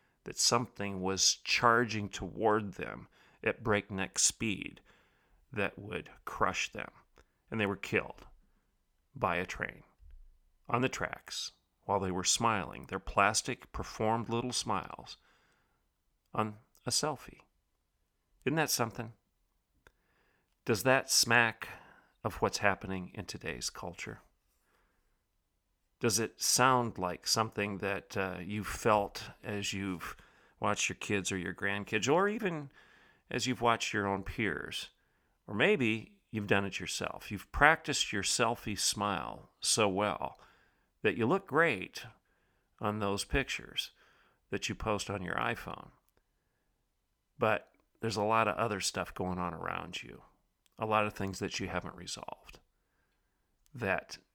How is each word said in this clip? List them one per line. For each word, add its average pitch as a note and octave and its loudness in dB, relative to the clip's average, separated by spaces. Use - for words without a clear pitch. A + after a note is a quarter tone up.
that - -8
something G2+ 0
was F#2+ 2
charging A2+ 4
toward G#2 0
them - -8
at A2 0
breakneck G2+ 0
speed - -2
that - -2
would G2 -8
crush - 0
them. - -10
And A2 0
they G2+ 4
were G2 2
killed - -2
by F#2 0
a F2+ 0
train - -8
on A#2 2
the B2+ 4
tracks - -8
while G2 2
they F#2 -2
were F2+ -2
smiling, G#2+ 0
their F#2+ -6
plastic - 2
performed A2+ -2
little A#2+ -2
smiles - -4
on A2 -2
a B2 -4
selfie. - -4
Isn't C3+ 2
that D#3 2
something? A2+ -2
Does A2 2
that C3 4
smack A#2 4
of A2 -4
what's - 0
happening F#2+ 2
in G2 -8
today's D#2+ -8
culture? - -10
Does A#2 4
it - -4
sound B2 4
like F2+ -4
something G#2 0
that, - -4
uh, F#2 -2
you G2+ -4
felt - 2
as G2+ -4
you've F#2+ -6
watched G#2 0
your - -6
kids G2 -2
or G2 -2
your F#2 -4
grandkids, G2+ 0
or F#3 6
even F3 -4
as A#2 -2
you've B2 -2
watched A#2 4
your G2+ 2
own G2 0
peers? - -4
Or G#2+ -8
maybe A2+ 2
you've G#2 -2
done G2 4
it G2 -6
yourself. - -6
You've - -10
practiced D#3 4
your G2+ -2
selfie A#2 0
smile F2+ -2
so - 4
well G2 0
that G#2+ 2
you A2+ 2
look F3 2
great C3+ 0
on G#2+ -2
those G2+ -2
pictures - -4
that - -2
you G#2+ -4
post G#2 -2
on G2 -4
your F2 -4
iPhone. - -4
But G#2+ 2
there's A2 -4
a G#2 2
lot A2+ 4
of F#2 0
other G#2 0
stuff - -4
going F2+ -2
on F2 -4
around F2 -8
you, - -16
a A2+ -2
lot G#2+ 4
of G#2 -4
things F#2+ -4
that - -4
you F#2 -4
haven't F2 -6
resolved - -12
that G2 -2